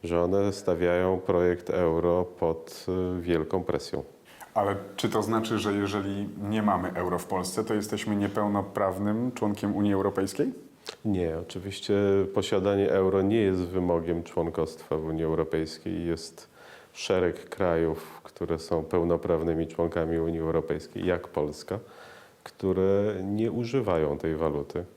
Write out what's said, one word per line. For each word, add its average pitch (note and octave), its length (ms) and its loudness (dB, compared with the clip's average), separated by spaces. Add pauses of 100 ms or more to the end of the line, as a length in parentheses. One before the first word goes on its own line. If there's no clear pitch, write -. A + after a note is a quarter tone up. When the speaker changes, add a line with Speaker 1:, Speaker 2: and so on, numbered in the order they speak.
Speaker 1:
że E2+ 180 2
one G2 300 2
stawiają F2+ 680 2
projekt F2+ 500 2
euro E2+ 540 2
pod, - 600 -4 (320)
y, - 20 -4
wielką E2+ 440 0
presją. - 380 -4 (520)
Speaker 2:
Ale G2+ 220 2 (200)
czy A#2 120 -2
to G#2+ 140 2
znaczy, A2 360 0
że G2+ 140 0
jeżeli G2+ 560 -2 (220)
nie A2 120 0
mamy F2+ 320 2
euro F2 240 0
w - 80 -6
Polsce, F#2+ 380 -2
to A2 100 -2
jesteśmy G#2 420 -2
niepełnoprawnym G2+ 1160 0
członkiem G#2 440 -2
Unii G#2 180 2
Europejskiej? G2 580 0 (520)
Speaker 1:
Nie, F2+ 340 0
oczywiście F#2+ 560 -4 (400)
posiadanie G2 560 2
euro F#2+ 320 4
nie G#2 180 4
jest F#2+ 200 4
wymogiem E2+ 640 0
członkostwa E2 760 -4
w D#2 80 -4
Unii D#2+ 200 -2
Europejskiej. D#2+ 800 -2
Jest - 420 -6 (440)
szereg - 560 0
krajów, E2 720 0
które E2+ 360 -6
są D#2+ 260 -2
pełnoprawnymi E2 840 0
członkami E2 520 0
Unii E2 220 -2
Europejskiej, D#2+ 680 -2
jak F2 220 0
Polska, D2+ 500 -4 (680)
które G2 760 2
nie G#2 300 0
używają F#2+ 680 0
tej D#2+ 180 -2
waluty. D2+ 480 -2 (120)